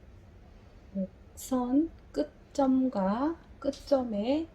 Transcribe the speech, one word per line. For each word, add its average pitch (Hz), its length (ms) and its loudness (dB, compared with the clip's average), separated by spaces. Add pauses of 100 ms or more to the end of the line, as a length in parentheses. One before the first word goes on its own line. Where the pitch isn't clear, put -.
(920)
목선 254 960 -2 (220)
끝점과 262 1200 0 (240)
끝점에, 262 960 -2